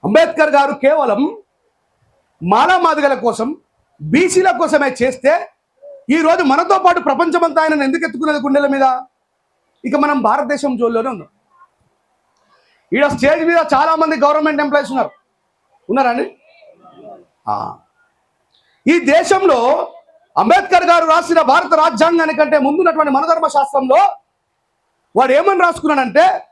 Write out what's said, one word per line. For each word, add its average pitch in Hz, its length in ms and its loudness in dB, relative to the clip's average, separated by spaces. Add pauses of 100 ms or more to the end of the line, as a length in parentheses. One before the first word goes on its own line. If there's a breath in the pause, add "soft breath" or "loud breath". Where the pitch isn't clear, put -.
అంబేద్కర్ 311 460 2
గారు 277 220 2
కేవలం 277 640 -2 (1040)
మాలా 247 340 2
మాదిగల 302 360 0
కోసం, 233 420 -4 (460)
బీసీల 349 500 0
కోసమే 285 520 -2
చేస్తే, 269 460 -2 (600)
ఈ 285 80 2
రోజు 330 260 2
మనతో 330 360 2
పాటు 349 200 2
ప్రపంచమంతా 330 640 -2
ఆయనను 311 220 0
ఎందుకు 269 220 -2
ఎత్తుకునేది 302 340 -4
గుండెల 277 280 0
మీద? 269 140 -2 (1040)
ఇక 240 100 -4
మనం 285 260 0
భారతదేశం 262 560 -2
జోల్లోనే 233 320 -2
ఉన్నాం. 185 180 -12 (1700)
ఈడ 277 140 0
స్టేజ్ 294 380 0
మీద 339 120 2 (160)
చాలా 285 220 2
మంది 311 300 0
గవర్నమెంట్ 302 360 0
ఎంప్లాయీస్ 277 300 -2
ఉన్నారు. 254 200 -4 (760)
ఉన్నారా 247 200 0
అండి? - 280 -6 (1120)
ఆ. 104 280 -8 (1080)
ఈ 330 120 4
దేశంలో 311 920 0 (460)
అంబేద్కర్ 359 460 2
గారు 339 220 2
రాసిన 330 360 2
భారత 311 320 2
రాజ్యాంగానికంటే 311 840 0
ముందున్నటువంటి 311 540 0
మనధర్మ 320 360 0
శాస్త్రంలో 269 500 0 (1160)
వాడు 254 160 2
ఏమని 359 300 2
రాసుకున్నాడంటే 302 920 0